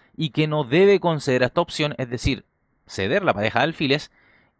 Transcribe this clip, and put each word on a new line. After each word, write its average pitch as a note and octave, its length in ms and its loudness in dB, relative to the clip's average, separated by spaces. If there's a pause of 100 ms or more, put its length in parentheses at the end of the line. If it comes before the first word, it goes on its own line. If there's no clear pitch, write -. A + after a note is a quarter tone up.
(160)
y D#3 140 -4
que D#3 160 0
no D3+ 180 -2
debe F#3 340 4
conceder C#3+ 440 0
esta C3 180 0
opción, D3+ 380 -2
es B2+ 100 -6
decir, B2 380 -4 (400)
ceder A#2+ 360 -2
la C3+ 120 2
pareja G#2 240 -2
de B2+ 80 2
alfiles, D3+ 440 -4 (500)